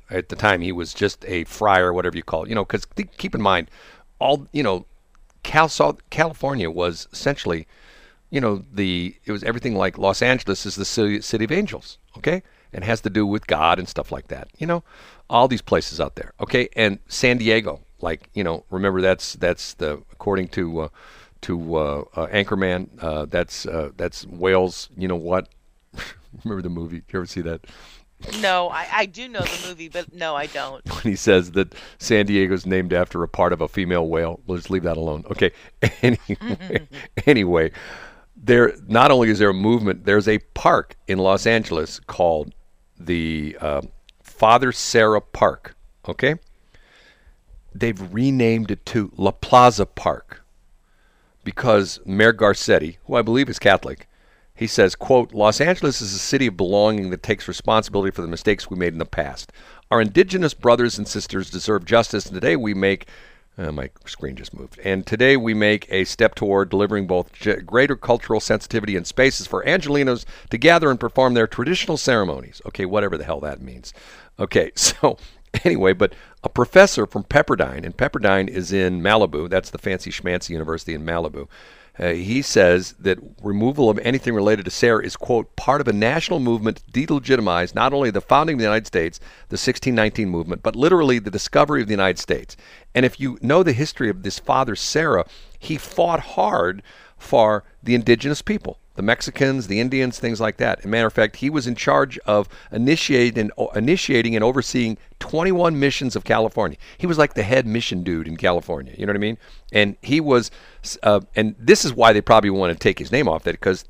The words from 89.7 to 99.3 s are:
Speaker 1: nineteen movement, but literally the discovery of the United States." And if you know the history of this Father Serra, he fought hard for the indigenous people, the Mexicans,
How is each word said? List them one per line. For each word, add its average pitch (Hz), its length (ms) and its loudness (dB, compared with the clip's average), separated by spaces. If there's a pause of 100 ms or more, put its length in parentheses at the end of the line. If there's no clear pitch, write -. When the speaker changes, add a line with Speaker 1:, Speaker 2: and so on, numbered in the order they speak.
Speaker 1:
nineteen 107 360 0
movement, 85 320 -6
but - 120 -2
literally 143 440 4
the 101 120 -6
discovery 143 520 0
of 104 60 -4
the 107 40 -2
United 95 260 0
States." - 380 -6 (380)
And 123 100 4
if - 160 0
you 131 220 -6
know 147 200 4
the 165 120 2
history 131 340 -2
of 92 140 -4
this 95 160 -8
Father 127 360 0
Serra, 139 520 0 (320)
he - 180 -8
fought 170 440 -2
hard 107 640 -2 (360)
for 107 440 2 (200)
the 120 120 0
indigenous 123 480 2
people, - 360 -6 (180)
the 95 60 -6
Mexicans, 127 680 -2